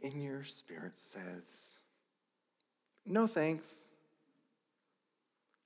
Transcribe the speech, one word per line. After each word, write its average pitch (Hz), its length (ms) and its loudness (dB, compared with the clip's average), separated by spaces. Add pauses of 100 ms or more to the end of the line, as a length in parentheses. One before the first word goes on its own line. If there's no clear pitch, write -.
in 139 200 -2
your 139 220 -2
spirit - 540 -8
says, - 800 -10 (1300)
"No 214 200 6
thanks, 160 640 2 (1800)